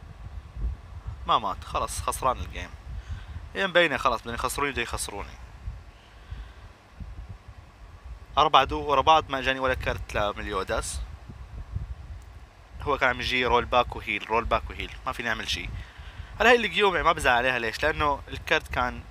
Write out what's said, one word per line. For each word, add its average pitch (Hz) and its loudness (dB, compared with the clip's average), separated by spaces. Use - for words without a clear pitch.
ما 160 6
مات، 110 -2
خلص - -4
خسران 127 0
الجيم. 90 -10
هي 190 2
مبينة 165 6
خلص، 120 2
بدهم 117 -6
يخسروني، 135 0
بده 120 -2
يخسروني. 104 -6
أربع 147 6
دو 151 -2
ورا 143 4
بعض 156 6
ما 135 -2
اجاني 131 0
ولا 131 2
كارت 123 -4
لمليوداس. 104 -2
هو 143 0
كان 135 4
عم 123 0
يجي 123 2
رول 117 6
باك 123 2
وهيل، 107 -4
رول 113 4
باك 110 0
وهيل، 95 -8
ما 131 -2
فيني 120 -4
أعمل 110 -2
شيء. 85 -4
هلا 220 8
هي 247 10
الجيوم 202 4
ما 156 4
بزعل 135 4
عليها، 127 2
ليش؟ 113 -2
لأنه 151 2
الكارت 135 -2
كان 123 -2